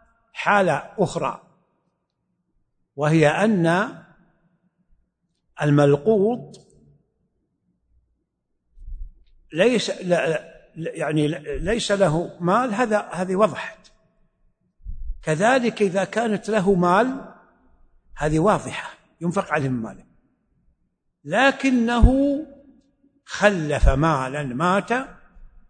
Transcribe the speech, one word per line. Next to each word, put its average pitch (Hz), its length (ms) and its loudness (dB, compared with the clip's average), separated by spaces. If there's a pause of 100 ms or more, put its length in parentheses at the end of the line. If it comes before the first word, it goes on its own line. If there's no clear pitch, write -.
(340)
حالة 175 640 0
أخرى، 156 440 -4 (1500)
وهي 151 320 4
أن 185 680 2 (1700)
الملقوط 151 1040 2 (2750)
ليس، 208 360 2
لا، 175 400 -2
لا، - 300 -6 (160)
يعني 156 520 -2 (300)
ليس 196 340 -2
له 175 480 0
مال، 208 340 0
هذا، 214 380 -2
هذه 185 240 -4
وضحت. - 560 -2 (1300)
كذلك 226 600 0
إذا 190 220 0
كانت 214 460 -4
له 202 240 2
مال، 196 600 0 (800)
هذه 151 240 0
واضحة، 160 540 -2 (280)
ينفق 180 300 -4
عليه 147 180 0
من 127 120 -4
ماله، 104 240 -14 (1160)
لكنه 240 840 2 (1160)
خلف 156 640 2
مالاً، 139 540 0
مات 170 460 -2 (800)